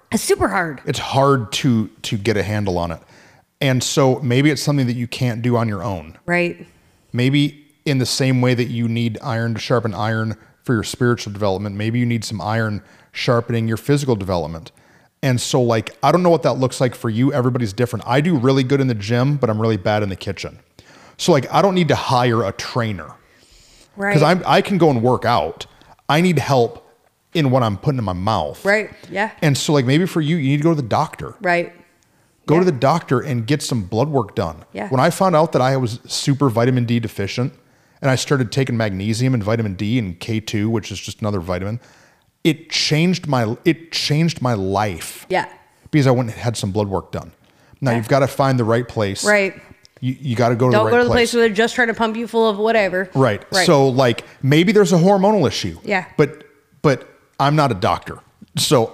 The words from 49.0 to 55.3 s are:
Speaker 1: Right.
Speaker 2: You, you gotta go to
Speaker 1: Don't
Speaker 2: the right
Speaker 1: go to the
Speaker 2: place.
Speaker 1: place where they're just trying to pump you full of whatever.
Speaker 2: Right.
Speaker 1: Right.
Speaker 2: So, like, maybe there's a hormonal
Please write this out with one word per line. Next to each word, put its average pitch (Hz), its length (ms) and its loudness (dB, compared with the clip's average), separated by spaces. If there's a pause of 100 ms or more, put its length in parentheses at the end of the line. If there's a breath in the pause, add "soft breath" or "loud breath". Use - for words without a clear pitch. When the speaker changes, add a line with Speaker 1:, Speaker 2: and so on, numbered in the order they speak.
Speaker 1:
Right. 202 280 2 (480)
Speaker 2:
You, 127 180 -2
you 131 160 -4
gotta 120 200 4
go 127 140 2
to - 20 4
Speaker 1:
Don't 214 140 4
Speaker 2:
the - 0 -
right 226 60 2
Speaker 1:
go 240 80 4
to 247 40 4
the 240 60 2
Speaker 2:
place. 233 200 2
Speaker 1:
place - 60 -6
where 233 120 4
they're 208 80 0
just 226 200 0
trying 240 140 2
to 220 40 -2
pump 220 220 -2
you 233 100 -6
full 226 240 2
of 202 80 -2
whatever. 196 560 0
Speaker 2:
Right. 120 380 2
Speaker 1:
Right. 185 160 2
Speaker 2:
So, 139 220 6
like, 123 340 2 (180 loud breath)
maybe 156 300 4
there's 190 220 6
a 180 40 4
hormonal 190 480 4